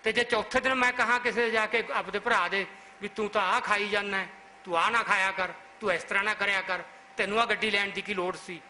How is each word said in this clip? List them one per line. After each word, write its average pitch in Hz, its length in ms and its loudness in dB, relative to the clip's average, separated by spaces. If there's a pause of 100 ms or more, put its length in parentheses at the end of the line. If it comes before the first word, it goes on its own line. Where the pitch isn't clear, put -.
ਤੇ 220 100 0
ਜੇ 240 120 2
ਚੌਥੇ 240 360 0
ਦਿਨ 262 140 0
ਮੈਂ 247 180 2
ਕਹਾਂ 247 280 2
ਕਿਸੇ 233 300 0
ਜਾ 220 160 2
ਕੇ 226 260 0
ਆਪਦੇ 190 260 -4
ਭਰਾ 202 300 2
ਦੇ 190 180 -2 (360)
ਵੀ 202 60 -8
ਤੂੰ 208 200 -4
ਤਾਂ 208 140 0
ਆਹ 202 180 2
ਖਾਈ 208 280 0
ਜਾਂਦਾ 202 280 0
ਹੈ, 185 120 -4 (360)
ਤੂੰ 175 140 0
ਆਹ 190 120 4
ਨਾ 226 120 2
ਖਾਇਆ 190 300 2
ਕਰ, 185 200 -4 (280)
ਤੂੰ 196 120 0
ਇਸ 160 100 0
ਤਰ੍ਹਾਂ 196 220 0
ਨਾ 214 100 0
ਕਰਿਆ 196 280 0
ਕਰ, 185 200 -4 (340)
ਤੈਨੂੰ 208 240 2
ਆਹ 233 60 4
ਗੱਡੀ 214 240 0
ਲੈਣ 202 200 2
ਦੀ 190 120 -6
ਕੀ 202 120 -6
ਲੋੜ 180 220 -2
ਸੀ? 170 340 -12